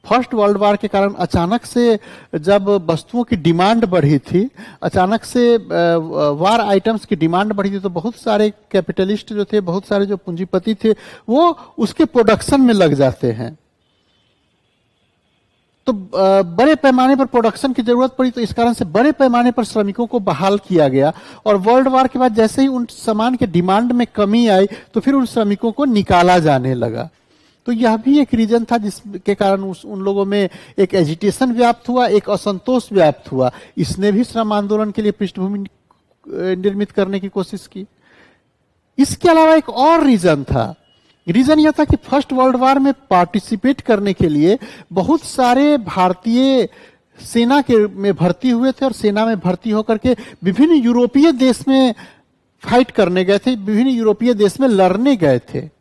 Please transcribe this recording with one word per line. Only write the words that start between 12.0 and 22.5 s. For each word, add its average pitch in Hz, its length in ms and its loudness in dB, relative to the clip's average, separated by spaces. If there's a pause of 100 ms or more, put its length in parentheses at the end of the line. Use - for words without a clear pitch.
प्रोडक्शन 233 560 2
में 240 120 4
लग 175 200 2
जाते 135 380 0
हैं। 120 260 -10 (2250)
तो, 254 80 -2
अ, 190 480 2
बड़े 202 340 2
पैमाने 262 400 2
पर 262 100 0
प्रोडक्शन 240 480 -2
की 247 80 -2
जरूरत 247 300 0
पड़ी, 254 200 -2
तो 240 100 -8
इस 220 120 -4
कारण 233 200 0
से 226 120 -4
बड़े 208 260 2
पैमाने 247 400 2
पर 233 120 -4
श्रमिकों 208 440 -4
को 247 120 -4
बहाल 190 380 0
किया 165 300 2
गया। 135 260 2 (320)
और 214 100 2
वर्ल्ड 233 320 2
वॉर 262 200 2
के 254 120 -6
बाद 254 160 0
जैसे 220 260 0